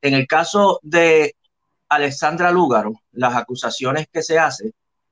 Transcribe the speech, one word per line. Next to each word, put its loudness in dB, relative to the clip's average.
En 0
el 0
caso 2
de 2
Alexandra 0
Lúgaro, 0
las -2
acusaciones -6
que -6
se -2
hacen, -2